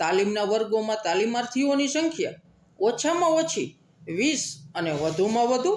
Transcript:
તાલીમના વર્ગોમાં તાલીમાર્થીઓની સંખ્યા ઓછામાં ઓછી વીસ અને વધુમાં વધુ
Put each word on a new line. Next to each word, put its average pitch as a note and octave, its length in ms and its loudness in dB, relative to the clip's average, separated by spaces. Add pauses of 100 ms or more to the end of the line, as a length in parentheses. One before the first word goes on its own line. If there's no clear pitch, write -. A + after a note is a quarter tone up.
તાલીમના G3 520 0
વર્ગોમાં A3 520 0
તાલીમાર્થીઓની A#3+ 840 0
સંખ્યા D4+ 520 -2 (380)
ઓછામાં D#4+ 640 2
ઓછી G#3+ 260 -4 (400)
વીસ A3+ 340 0 (320)
અને E3+ 180 -2
વધુમાં F#3 560 0
વધુ B3+ 280 2